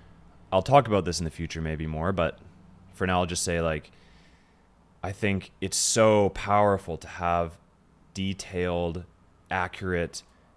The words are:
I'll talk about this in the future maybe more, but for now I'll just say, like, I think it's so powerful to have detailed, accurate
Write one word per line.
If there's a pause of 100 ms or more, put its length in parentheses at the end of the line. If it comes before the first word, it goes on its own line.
(520)
I'll
talk
about
this
in
the
future
maybe
more,
but (540)
for
now
I'll
just
say,
like, (1120)
I
think (100)
it's
so
powerful
to
have (580)
detailed, (440)
accurate (320)